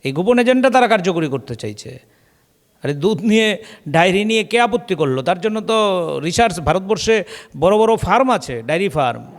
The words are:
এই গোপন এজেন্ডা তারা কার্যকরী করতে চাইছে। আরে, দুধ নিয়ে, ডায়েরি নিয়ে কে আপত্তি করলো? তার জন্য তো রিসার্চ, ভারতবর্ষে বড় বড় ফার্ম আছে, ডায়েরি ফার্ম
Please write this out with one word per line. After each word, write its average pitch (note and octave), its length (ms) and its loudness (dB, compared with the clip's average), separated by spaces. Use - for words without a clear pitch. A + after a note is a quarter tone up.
এই C3+ 100 -4
গোপন G3 260 0
এজেন্ডা B3+ 320 4
তারা B3 180 4
কার্যকরী F3 400 0
করতে B2+ 260 -6
চাইছে। - 440 -12
আরে, C#3+ 100 -2
দুধ E3 280 0
নিয়ে, G#3+ 420 2
ডায়েরি F3+ 360 2
নিয়ে A3 200 0
কে A#3 160 0
আপত্তি A#3 340 0
করলো? C3+ 280 0
তার F3 180 -2
জন্য G#3+ 200 -4
তো F#3+ 600 -2
রিসার্চ, F3 400 0
ভারতবর্ষে F#3+ 640 0
বড় F#3 220 4
বড় A3 180 4
ফার্ম A#3+ 340 2
আছে, C3 320 -4
ডায়েরি E3+ 260 -2
ফার্ম B2 380 -2